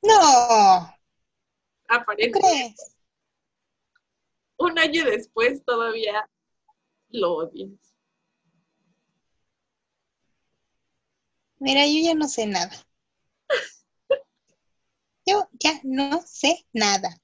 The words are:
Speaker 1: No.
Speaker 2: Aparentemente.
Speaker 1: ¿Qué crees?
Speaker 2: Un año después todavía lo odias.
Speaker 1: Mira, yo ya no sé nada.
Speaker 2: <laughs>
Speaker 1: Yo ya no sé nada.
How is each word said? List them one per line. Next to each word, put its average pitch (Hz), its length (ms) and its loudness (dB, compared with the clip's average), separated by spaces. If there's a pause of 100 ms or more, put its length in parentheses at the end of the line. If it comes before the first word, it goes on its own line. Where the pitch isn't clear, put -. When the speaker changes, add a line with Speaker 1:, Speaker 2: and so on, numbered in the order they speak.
Speaker 1:
No. 240 880 6 (960)
Speaker 2:
Aparentemente. 226 520 -2
Speaker 1:
¿Qué 381 80 4
crees? 254 480 -4 (1600)
Speaker 2:
Un 330 200 0
año 320 280 0
después 240 580 -4
todavía 220 640 -4 (840)
lo 175 240 -2
odias. 165 360 -10 (4000)
Speaker 1:
Mira, 277 260 2
yo 302 160 0
ya 330 120 0
no 302 140 -2
sé 226 180 -6
nada. 190 260 -6 (760)
Speaker 2:
<laughs> - 760 -8 (1000)
Speaker 1:
Yo 392 260 0
ya 302 320 -4
no 277 420 -4
sé - 480 -4
nada. 202 500 -2